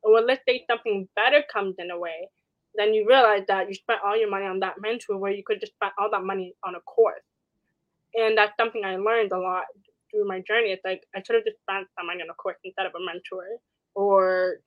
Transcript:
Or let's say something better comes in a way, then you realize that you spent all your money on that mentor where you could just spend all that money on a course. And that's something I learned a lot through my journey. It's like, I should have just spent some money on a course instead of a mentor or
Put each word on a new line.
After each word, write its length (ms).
Or 200
let's 260
say 220
something 460
better 360
comes 260
in 140
a 80
way, 280
then 180
you 140
realize 400
that 200
you 80
spent 280
all 140
your 120
money 160
on 160
that 200
mentor 360
where 140
you 140
could 140
just 140
spend 260
all 120
that 120
money 300
on 120
a 60
course. 400
And 220
that's 220
something 260
I 120
learned 340
a 80
lot 260
through 180
my 200
journey. 240
It's 140
like, 180
I 60
should 140
have 100
just 140
spent 280
some 100
money 140
on 80
a 40
course 300
instead 220
of 100
a 100
mentor 400
or 720